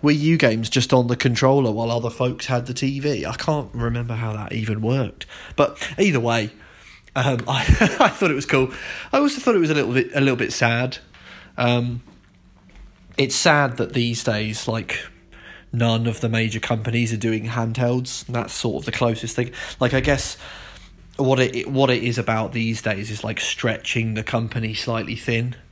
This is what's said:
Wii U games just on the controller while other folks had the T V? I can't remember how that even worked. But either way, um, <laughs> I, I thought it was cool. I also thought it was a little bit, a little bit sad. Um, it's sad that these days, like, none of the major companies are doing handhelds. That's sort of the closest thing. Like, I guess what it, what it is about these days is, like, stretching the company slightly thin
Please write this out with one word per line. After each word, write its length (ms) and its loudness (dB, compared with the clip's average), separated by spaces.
Wii 140 4
U 180 4
games 340 2
just 220 2
on 160 6
the 80 2
controller 560 4
while 180 -2
other 200 -2
folks 360 -4
had 200 -2
the 80 -6
T 260 -2
V? 260 -2
I 80 -6
can't 400 -2
remember 400 -4
how 200 -4
that 180 -8
even 300 -4
worked. 440 -2
But 200 2
either 220 4
way, 300 0
um, 300 0
<laughs> 40 -10
I, 120 0
I 80 8
thought 220 0
it 40 0
was 120 -4
cool. 260 2
I 60 4
also 220 2
thought 140 4
it 40 6
was 120 4
a 40 2
little 180 2
bit, 220 2
a 60 2
little 160 4
bit 160 -2
sad. 460 0
Um, 440 0
it's 160 2
sad 420 4
that 160 -2
these 320 0
days, 440 -2
like, 300 -4
none 340 2
of 140 -4
the 80 0
major 320 0
companies 520 0
are 60 -2
doing 300 -2
handhelds. 800 -2
That's 280 -6
sort 280 -2
of 40 -8
the 60 -4
closest 440 0
thing. 160 -2
Like, 120 2
I 80 2
guess 380 0
what 240 4
it, 280 0
what 220 4
it 120 2
is 140 0
about 360 -2
these 280 -2
days 300 -4
is, 120 -8
like, 180 -6
stretching 720 -2
the 80 -4
company 500 -2
slightly 440 -4
thin 400 -2